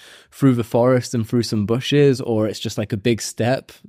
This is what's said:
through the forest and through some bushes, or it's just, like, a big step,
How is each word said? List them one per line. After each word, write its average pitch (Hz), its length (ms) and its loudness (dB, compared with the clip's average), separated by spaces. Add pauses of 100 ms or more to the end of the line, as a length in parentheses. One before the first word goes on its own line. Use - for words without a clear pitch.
(320)
through 131 220 2
the 117 100 -2
forest 123 500 2
and 113 140 -2
through 120 140 0
some 107 240 -2
bushes, 131 540 2
or 110 260 0
it's - 140 -6
just, - 160 -6
like, 107 160 -6
a 120 40 -2
big 113 260 0
step, - 500 -4 (160)